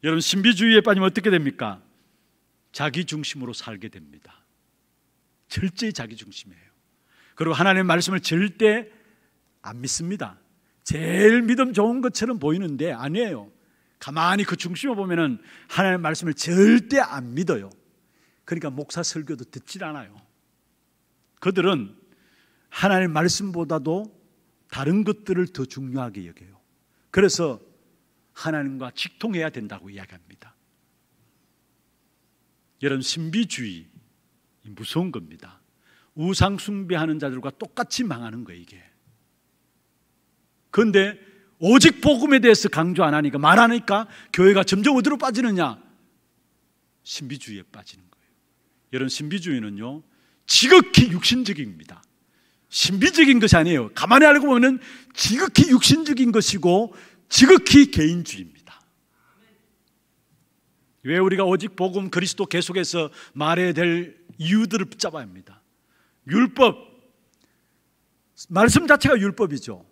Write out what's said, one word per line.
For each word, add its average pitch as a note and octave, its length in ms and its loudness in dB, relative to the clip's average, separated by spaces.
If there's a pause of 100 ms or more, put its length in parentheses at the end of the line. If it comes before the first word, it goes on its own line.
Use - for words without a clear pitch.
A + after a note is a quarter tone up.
여러분, D#3+ 160 0
신비주의에 G#3 600 2
빠지면 F#3+ 260 2
어떻게 F#3+ 220 -2
됩니까? C3 520 -2 (880)
자기 D3+ 320 -6
중심으로 C#3 480 -12
살게 G#2+ 360 -16
됩니다. D2 560 -20 (1040)
철저히 - 440 -6
자기 A#2 240 -14
중심이에요. G#2 540 -20 (640)
그리고 D#3+ 200 -4
하나님의 F#3+ 300 2
말씀을 F3 360 -2
절대 G#3+ 680 -2 (720)
안 A2+ 180 -16
믿습니다. D#3+ 580 -10 (460)
제일 F#3 580 2
믿음 B3 300 0
좋은 A3+ 280 0
것처럼 A#3+ 380 -4
보이는데 D#3 540 -4
아니에요. C#3+ 580 -6 (480)
가만히 F3 460 -2
그 E3+ 120 -6
중심을 F#3 380 -8
보면은 E3+ 480 -4 (260)
하나님의 F#3 300 -2
말씀을 D#3+ 360 -6
절대 A3+ 680 2
안 B2+ 340 -8
믿어요. C3+ 360 -4 (720)
그러니까 E3 260 -10
목사 D3 320 -12
설교도 D3 440 -10
듣질 - 380 -20
않아요. C3 300 -16 (1300)
그들은 F3+ 560 -2 (720)
하나님의 F#3 400 0
말씀보다도 E3+ 1120 -4 (500)
다른 E3+ 340 -2
것들을 F#3 460 -4
더 C3+ 160 -10
중요하게 B2 640 -12
여겨요. F2+ 320 -20 (500)
그래서 E3+ 500 0 (760)
하나님과 C#3 600 -8
직통해야 F3 560 -8
된다고 G2+ 400 -16
이야기합니다. F#2+ 640 -20 (2250)
여러분, C#3 200 -4
신비주의 D#3 840 -8 (760)
무서운 A2+ 480 -8
겁니다. E2+ 500 -18 (540)
우상 F#3 440 -2
숭배하는 E3+ 600 -6
자들과 C3+ 400 -10
똑같이 - 460 -8
망하는 A#2 400 -10
거예요, F2 160 -20
이게. F2 220 -20 (1900)
그런데 G3+ 480 0 (400)
오직 B3+ 420 6
복음에 C#4 380 4
대해서 G#3+ 300 6
강조 E3 340 -2
안 D3+ 120 2
하니까, D3 240 -2
말하니까 G#3+ 680 2 (260)
교회가 F#3+ 320 4
점점 G#3 320 0
어디로 B3+ 220 0
빠지느냐? G3+ 640 -4 (1200)
신비주의에 A#2 680 -16
빠지는 F#2+ 360 -20
거예요. - 180 -20 (640)
여러분, C3 160 -6
신비주의는요, C#3 920 -8 (440)
지극히 C4 640 6
육신적입니다. E3 920 -6 (680)
신비적인 C4+ 720 2
것이 G3 160 6
아니에요. D#3 380 0
가만히 C4 320 6
알고 D4 200 6
보면은 C4 320 4 (340)
지극히 - 580 2
육신적인 C4 600 2
것이고 G3 640 0 (340)
지극히 C#4+ 640 8
개인주의입니다. D#3 880 -4 (2250)
왜 D#3 160 -2
우리가 F#3+ 260 2
오직 F#3 300 -2
복음 F#3+ 360 -4
그리스도 F#3 360 -4
계속해서 E3+ 640 -4 (220)
말해야 E3+ 400 0
될 E3+ 480 -2 (180)
이유들을 F#3+ 480 0
붙잡아야 D#3 380 -8
합니다. F#2 380 -20 (680)
율법, A3 480 2 (1700)
말씀 A#3 380 2
자체가 C#4+ 320 4
율법이죠. D3 720 -4